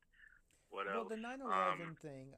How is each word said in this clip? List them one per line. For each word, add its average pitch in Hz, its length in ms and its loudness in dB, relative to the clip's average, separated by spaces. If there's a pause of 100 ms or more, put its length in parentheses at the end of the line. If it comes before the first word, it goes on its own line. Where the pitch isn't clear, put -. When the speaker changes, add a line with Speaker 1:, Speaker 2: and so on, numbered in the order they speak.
(680)
Speaker 1:
what 98 160 -2
Speaker 2:
Well, 220 180 2
Speaker 1:
else? 220 60 -6
Speaker 2:
the 220 80 -2
nine 247 240 -6
eleven 185 560 2
Speaker 1:
Um, - 0 -
Speaker 2:
thing, 135 400 -12